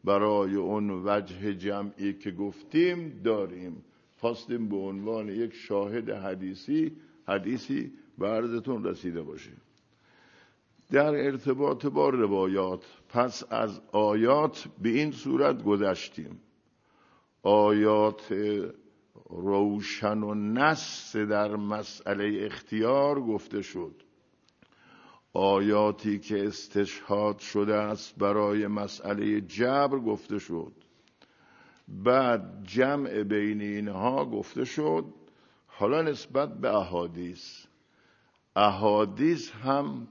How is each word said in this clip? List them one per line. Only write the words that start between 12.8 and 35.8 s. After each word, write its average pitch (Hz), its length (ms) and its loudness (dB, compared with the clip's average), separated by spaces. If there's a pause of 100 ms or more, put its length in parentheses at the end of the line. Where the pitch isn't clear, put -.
پس 120 420 0
از 113 300 -2 (120)
آیات 110 720 2 (180)
به 113 60 0
این 143 240 2
صورت 135 500 0
گذشتیم. 98 760 -2 (1000)
آیات 104 920 4 (960)
روشن 101 880 0
و 104 160 -2
نص 120 840 0
در 104 400 0
مسئلهٔ 104 880 -2
اختیار 139 760 0
گفته 104 420 -4
شد، 85 400 -10 (1300)
آیاتی 104 840 4
که 101 280 -2
استشهاد 101 920 -2
شده 104 360 0
است 104 440 -4
برای 104 480 2
مسئلهٔ 104 720 -2
جبر 127 580 0
گفته 107 400 -4
شد، 80 340 -8 (1160)
بعد 104 800 2
جمع 127 560 0
بین 104 380 0
اینها 104 640 -2
گفته 117 400 -4
شد. 156 400 -2 (640)
حالا 131 360 0